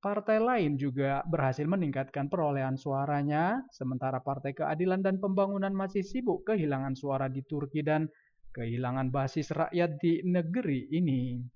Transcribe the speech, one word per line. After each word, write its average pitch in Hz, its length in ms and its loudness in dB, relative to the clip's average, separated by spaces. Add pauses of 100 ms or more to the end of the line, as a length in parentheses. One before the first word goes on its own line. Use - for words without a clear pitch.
Partai 208 320 0
lain 220 400 2
juga 139 480 0
berhasil 147 400 0
meningkatkan 143 640 -2
perolehan 139 480 0
suaranya, 147 960 0
sementara 131 480 -2
Partai 139 320 -4
Keadilan 160 480 0
dan 190 160 2
Pembangunan 196 560 0
masih 196 320 -2
sibuk 240 400 -2
kehilangan 143 480 0
suara 135 400 -2
di 135 80 -4
Turki 143 400 -4
dan 156 240 2 (480)
kehilangan 123 560 -2
basis 135 400 -2
rakyat 165 560 0
di 170 240 4
negeri 175 640 0
ini. 131 480 2 (160)